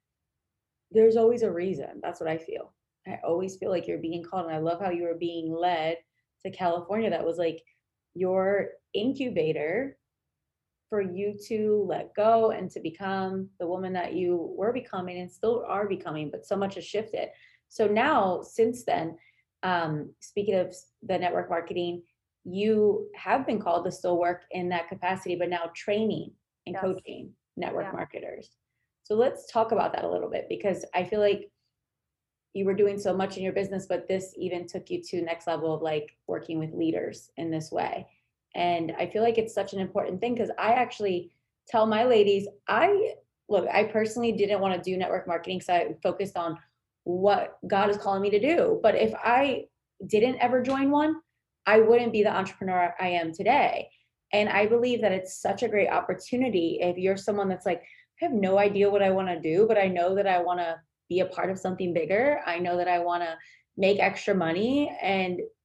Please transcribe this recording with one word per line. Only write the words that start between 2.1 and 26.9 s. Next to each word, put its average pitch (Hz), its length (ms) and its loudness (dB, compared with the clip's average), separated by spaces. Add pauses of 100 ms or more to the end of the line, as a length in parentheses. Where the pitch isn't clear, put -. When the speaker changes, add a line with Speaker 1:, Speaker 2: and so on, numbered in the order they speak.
Speaker 1:
what 160 80 -2
I 165 100 0
feel. - 340 -12 (360)
I - 160 -10
always 185 320 -2
feel - 140 -4
like 175 180 -2
you're 165 100 -4
being 165 240 -6
called. 175 240 -6
And 160 80 -6
I 156 40 -2
love 170 220 -2
how 196 100 -2
you 175 120 -4
were 170 140 -4
being 170 360 -4
led 165 460 0 (440)
to 190 100 -8
California. 185 580 -2
That 165 140 -2
was, 165 120 -2
like, 165 240 -2 (540)
your 190 560 0 (220)
incubator 196 1080 -2 (920)
for 214 120 0
you 196 360 -4 (120)
to 214 400 2
let - 260 -4
go 220 380 4
and 185 180 -6
to - 80 -12
become 190 800 -6
the 180 80 -4
woman 185 280 -4
that 175 200 -4
you 175 220 0 (200)
were 214 160 0
becoming 185 460 -8
and 180 140 -10
still 226 340 -2
are 202 220 -2
becoming, 156 420 -6
but - 160 -12
so 202 100 -2
much 196 200 -4
has 165 80 -12
shifted. - 460 -6 (380)
So 214 200 0
now, 214 540 2
since 247 420 0
then, 165 340 -2 (460)
um, 160 560 -2
speaking 202 340 -4
of 180 140 2
s-, - 240 -20 (100)
the 190 160 -2
network 175 320 -2
marketing, 175 540 -4 (400)
you 208 720 2
have 254 300 0
been 233 120 -2
called 175 280 0
to 180 40 -2
still 175 280 -2
work 175 340 0
in 180 160 -4
that 170 200 -4
capacity, 185 460 -4
but 175 140 -2
now 170 260 -4
training 208 560 -2 (360)
and 175 80 -8
Speaker 2:
Yes. 190 80 -6
Speaker 1:
coaching - 520 -6 (220)